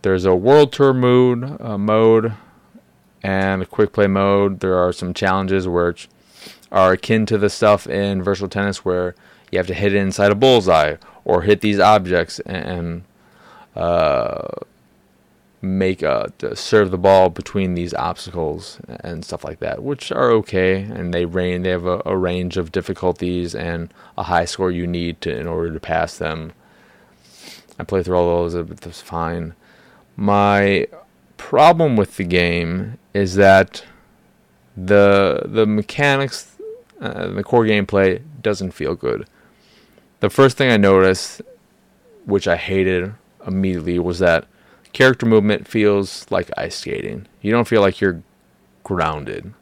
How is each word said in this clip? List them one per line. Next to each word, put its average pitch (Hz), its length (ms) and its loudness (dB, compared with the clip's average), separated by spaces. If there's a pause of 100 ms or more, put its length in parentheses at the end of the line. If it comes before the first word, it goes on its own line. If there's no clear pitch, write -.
there's 95 220 0
a 92 100 4
world 131 380 4
tour 139 200 2
mood, 123 680 2
uh, 107 180 -8
mode 110 560 4 (880)
and 95 400 -2
a 90 40 -8
quick - 260 0
play 104 140 2
mode. 98 540 0
There 92 160 0
are 90 160 0
some 90 200 -8
challenges 95 560 -2
which 87 400 -2 (640)
are 92 200 4
akin 107 340 0
to 110 100 -2
the 101 140 0
stuff 104 360 2
in 98 360 -4
Virtual 95 260 -4
Tennis 101 360 -4
where 90 300 -2 (380)
you 90 60 -2
have 90 80 -2
to 92 80 -6
hit 98 180 0
it 101 60 2
inside 101 320 2
a 104 40 4
bullseye 92 640 4 (280)
or 90 180 2
hit 101 180 2
these 104 200 0
objects 90 600 2
and, 87 600 -8 (760)
uh, 80 720 -2 (1120)
make 95 420 -2
a, 64 360 -2
to - 180 -8
serve 104 340 2
the 92 60 -4
ball 95 320 6
between 92 460 -4
these 87 180 -6
obstacles 87 960 -8
and 82 360 -14
stuff - 200 -12
like 78 140 -12
that, - 240 -8
which 139 280 -10
are 127 200 0
okay, 95 520 0
and 95 300 -8
they 87 140 -2
range, 90 380 -4
they 92 60 0
have 87 140 -4
a, 90 220 -2
a 92 100 -2
range 90 400 -4
of 85 160 -6
difficulties 90 840 -4
and 85 380 -8 (240)
a - 60 -8
high 85 240 0
score 92 240 -4
you 87 160 -4
need 85 340 -6
to, 76 160 -6
in 71 100 -8
order 82 280 -6
to 78 60 -10
pass 82 360 -4
them. 80 360 -8 (1300)
I - 60 -12
played 92 220 -4
through 90 100 0
all 87 280 2
those, 85 100 -4
it 82 320 -10
was 85 160 -18
fine. 85 520 -8 (640)
My 101 680 2 (500)
problem 156 600 4
with 101 200 0
the 98 80 -4
game 87 760 -2 (140)
is 98 220 -2
that 95 500 6 (920)
the, 98 680 4
the 110 220 0
mechanics, 139 880 -2 (440)
uh, 92 260 -8
the 95 160 -6
core 117 220 2
gameplay 101 580 2 (180)
doesn't 98 300 -4
feel 78 240 -6
good. 58 320 -6 (920)
The 104 100 0
first 135 280 4
thing 131 120 2
I 113 60 4
noticed, 95 640 4 (840)
which 101 240 -2
I 85 80 2
hated 95 580 -2 (320)
immediately, 90 520 -2
was 87 200 -4
that 85 280 2 (460)
character 131 320 2
movement 107 420 2
feels 104 640 0
like 92 280 -2
ice - 180 -8
skating. - 500 -10 (140)
You 104 120 -2
don't 120 140 0
feel 110 140 2
like 98 220 2
you're 90 200 0 (600)
grounded. 78 800 -6